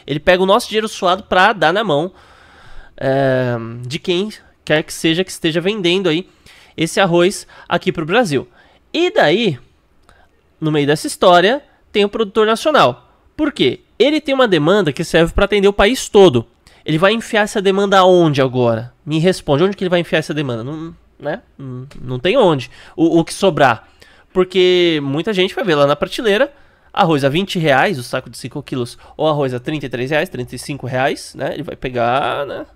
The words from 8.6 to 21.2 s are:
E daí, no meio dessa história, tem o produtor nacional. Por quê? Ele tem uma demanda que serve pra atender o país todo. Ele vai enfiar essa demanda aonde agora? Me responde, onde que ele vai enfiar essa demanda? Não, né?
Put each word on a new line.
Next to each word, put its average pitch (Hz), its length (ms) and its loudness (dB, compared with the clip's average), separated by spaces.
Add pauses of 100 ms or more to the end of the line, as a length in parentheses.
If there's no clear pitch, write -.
E 349 160 0
daí, 202 480 2 (1000)
no 156 120 -2
meio 147 140 2
dessa 151 220 -2
história, 196 560 4 (280)
tem 202 120 2
o 208 60 0
produtor 214 360 -2
nacional. 214 680 0 (220)
Por 302 160 -2
quê? - 280 0 (180)
Ele 302 220 2
tem 269 160 -2
uma 262 120 2
demanda 175 440 2
que 165 120 -8
serve 165 300 2
pra 202 120 2
atender 196 220 2
o 202 60 4
país 214 360 0
todo. 165 360 6 (400)
Ele 151 120 -2
vai 190 160 2
enfiar 220 300 -2
essa 208 180 -2
demanda 196 360 2
aonde 175 440 6
agora? 120 520 0 (120)
Me 156 140 -2
responde, 165 440 2
onde 196 140 0
que - 60 -6
ele 180 60 -4
vai 175 100 2
enfiar 165 200 -2
essa 156 140 -6
demanda? 127 300 -6
Não, 160 320 -12 (240)
né? 151 220 -8 (160)